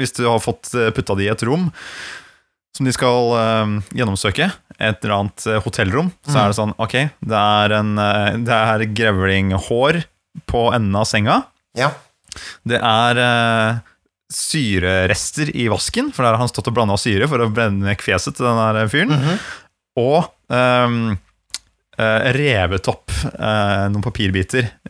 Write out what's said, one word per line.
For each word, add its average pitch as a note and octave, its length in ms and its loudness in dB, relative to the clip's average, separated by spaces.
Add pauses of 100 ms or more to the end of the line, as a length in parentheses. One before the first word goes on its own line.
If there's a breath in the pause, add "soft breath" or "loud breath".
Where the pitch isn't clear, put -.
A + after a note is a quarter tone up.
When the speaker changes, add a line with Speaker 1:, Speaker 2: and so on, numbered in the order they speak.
Speaker 1:
hvis B2+ 160 -4
du B2 140 -2
har A2+ 140 4
fått, - 360 -6
eh, A2 160 2
putta G#2 240 -2
de G2 80 0
i G#2+ 60 0
et A2 140 -6
rom E3 220 0 (1040 loud breath)
som C3 120 0
de B2 80 0
skal, B2 400 2
eh, A2 380 0 (260)
gjennomsøke, G#2+ 480 0 (320)
et A2 240 -2
eller G#2 140 0
annet, - 300 -4
eh, A2 140 0
hotellrom, A#2+ 520 -2 (100)
så D3 140 0
Speaker 2:
Mm. G#2+ 40 4
Speaker 1:
er G2+ 60 4
det G#2 100 0
sånn, G#2+ 220 -2
ok, A2+ 140 -6 (260)
det G#2+ 180 -2
er G#2 360 4
en, G#2+ 260 0
eh, G#2 380 0
det A#2 180 0
er A2 300 2 (100)
grevlinghår G2+ 1080 2 (440)
på A#2 260 2
enden G#2 220 0
av G#2+ 100 0
senga. C#3 380 0 (320)
Speaker 2:
Ja. C3+ 160 0 (760 loud breath)
Speaker 1:
Det A#2 140 0
er, A#2 400 2
eh, A#2 600 2 (520 soft breath)
syrerester G2 1200 0
i A#2+ 140 0
vasken, A#3+ 460 -2
for C3 100 -2
der A#2 80 4
har A2 80 2
han B2 80 0
stått - 220 -4
og A#2 40 -2
blandet G#2 300 2
syre A2 240 2
for C#3+ 160 0
å A2 80 0
brenne G#2 320 0
vekk G2+ 180 -2
fjeset - 360 -2
til B2 100 -2
den A#2 80 2
der A2 320 2
fyren. D#3 240 0
Speaker 2:
Mhm. D3+ 280 0 (580 loud breath)
Speaker 1:
Og, C#3+ 340 2 (180)
ehm, A#2+ 680 2 (840)
eh, A2 320 2
revet G#2 560 0
opp, - 240 -4
eh, G2+ 800 -2
noen G#2 100 -2
papirbiter, G2+ 680 -2 (180)